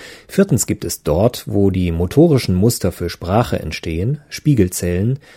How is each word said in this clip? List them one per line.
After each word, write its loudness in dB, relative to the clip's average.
Viertens 0
gibt -4
es -8
dort, 2
wo 2
die 0
motorischen 2
Muster 0
für -6
Sprache -2
entstehen, -4
Spiegelzellen, 0